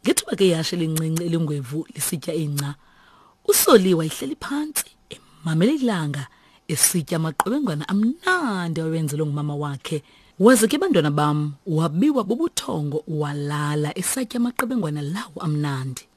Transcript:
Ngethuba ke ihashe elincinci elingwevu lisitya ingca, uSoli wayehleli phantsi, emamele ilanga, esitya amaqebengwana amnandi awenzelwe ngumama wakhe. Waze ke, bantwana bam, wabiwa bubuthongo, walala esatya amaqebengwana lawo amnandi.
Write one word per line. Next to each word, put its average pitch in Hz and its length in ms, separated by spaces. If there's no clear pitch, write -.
Ngethuba - 320
ke 190 120
ihashe 160 280
elincinci 160 480
elingwevu 151 720
lisitya 160 400
ingca, 143 400
uSoli 202 460
wayehleli 165 420
phantsi, 294 480
emamele 165 720
ilanga, 156 480
esitya 160 480
amaqebengwana 160 720
amnandi 214 920
awenzelwe 160 440
ngumama 147 300
wakhe. 143 480
Waze 226 280
ke, 294 100
bantwana 190 340
bam, 147 420
wabiwa 175 580
bubuthongo, 180 840
walala 147 920
esatya 240 420
amaqebengwana 226 600
lawo 170 380
amnandi. 143 640